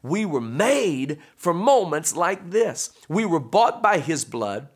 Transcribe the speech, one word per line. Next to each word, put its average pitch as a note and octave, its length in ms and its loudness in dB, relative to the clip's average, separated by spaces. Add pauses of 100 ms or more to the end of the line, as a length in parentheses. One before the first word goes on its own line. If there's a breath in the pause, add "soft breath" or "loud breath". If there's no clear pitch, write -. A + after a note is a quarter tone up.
We F#3+ 200 0
were D3+ 160 -2
made D3+ 760 0 (180 loud breath)
for - 160 -2
moments F3+ 640 2
like F3 360 -2
this. G#3 400 -2 (180 soft breath)
We G#3 160 0
were E3 140 2
bought G3 420 2
by G#3 160 4
his C3+ 260 -2
blood. A2+ 520 -6